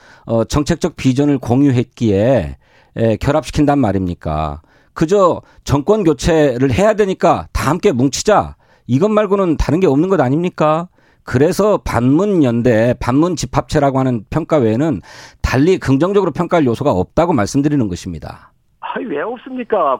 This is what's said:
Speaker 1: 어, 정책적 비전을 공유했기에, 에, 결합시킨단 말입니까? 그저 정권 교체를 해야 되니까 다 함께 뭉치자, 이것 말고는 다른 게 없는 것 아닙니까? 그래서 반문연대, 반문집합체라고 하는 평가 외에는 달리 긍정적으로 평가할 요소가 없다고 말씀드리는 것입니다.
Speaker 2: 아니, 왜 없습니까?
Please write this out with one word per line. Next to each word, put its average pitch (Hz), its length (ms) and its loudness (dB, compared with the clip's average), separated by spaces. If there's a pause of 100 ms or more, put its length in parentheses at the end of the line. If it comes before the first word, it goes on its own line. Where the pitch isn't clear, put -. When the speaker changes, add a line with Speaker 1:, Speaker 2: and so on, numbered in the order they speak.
(260)
Speaker 1:
어, 113 180 0
정책적 147 520 -2
비전을 135 440 0
공유했기에, 117 1160 0 (380)
에, 113 220 0
결합시킨단 143 600 0
말입니까? 82 840 -4 (320)
그저 170 480 0 (220)
정권 185 400 0
교체를 143 680 2
해야 208 220 2
되니까 180 580 0
다 - 180 -2
함께 180 220 2
뭉치자, 127 640 0 (300)
이것 139 240 2
말고는 196 480 0
다른 151 220 0
게 190 80 2
없는 151 220 2
것 180 120 2
아닙니까? 160 640 0 (360)
그래서 180 640 2
반문연대, 123 1120 2
반문집합체라고 139 960 -2
하는 123 320 -2
평가 160 280 -2
외에는 120 420 0 (420)
달리 156 380 2
긍정적으로 170 520 0
평가할 170 340 0
요소가 123 260 0
없다고 156 420 0
말씀드리는 139 540 0
것입니다. - 640 -12 (300)
Speaker 2:
아니, 262 240 -8
왜 147 160 -6
없습니까? 220 800 -4